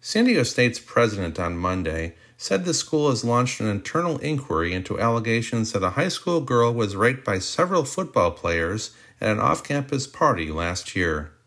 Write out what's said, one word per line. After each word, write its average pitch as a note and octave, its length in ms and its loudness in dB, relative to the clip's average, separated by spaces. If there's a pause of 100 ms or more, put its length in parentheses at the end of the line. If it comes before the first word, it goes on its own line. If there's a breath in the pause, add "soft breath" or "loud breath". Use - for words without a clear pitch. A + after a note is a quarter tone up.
San A3+ 260 2
Diego G#3 160 4
State's A#2+ 360 2
president G2 600 0
on F2 160 -2
Monday E2+ 580 -2 (220 soft breath)
said - 280 -2
the F3 100 0
school D3 340 0
has A#2+ 160 0
launched A#2+ 360 2
an G#2+ 60 -2
internal D3+ 520 -2
inquiry F2+ 560 -2
into F#2 260 -4
allegations A2+ 720 0
that G2 100 0
a F#2 80 2
high E3 180 0
school E3+ 320 0
girl A#2+ 320 2
was A2 220 0
raped A#2+ 300 0
by G2+ 140 0
several E3+ 460 0
football A#2 460 0
players E2+ 600 -2 (300 loud breath)
at G#2+ 100 0
an G#2+ 100 0
off-campus C#3 680 0
party A#2 440 0
last E2+ 440 -4
year. D#2 380 -2 (140)